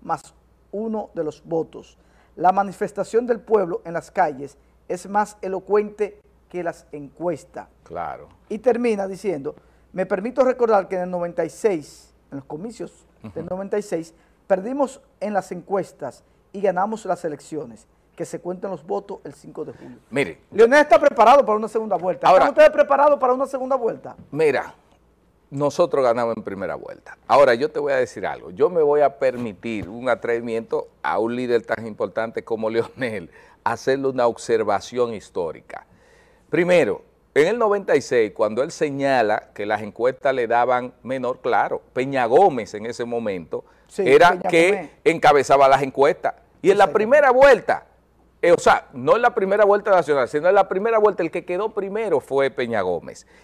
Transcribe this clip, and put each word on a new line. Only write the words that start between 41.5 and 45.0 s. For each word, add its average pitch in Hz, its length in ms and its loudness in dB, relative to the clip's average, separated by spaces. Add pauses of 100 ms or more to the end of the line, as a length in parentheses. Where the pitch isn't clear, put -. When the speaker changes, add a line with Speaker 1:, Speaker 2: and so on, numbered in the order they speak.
Speaker 2:
Peña 135 340 -2
Gómez 127 480 2
en 107 120 -10
ese 120 180 -8
momento 113 600 -8 (240)
Speaker 1:
Sí, - 180 -6
Speaker 2:
era 151 240 8
Speaker 1:
Peña 180 200 -4
Speaker 2:
que 170 220 4
Speaker 1:
Gómez. 180 180 -6 (140)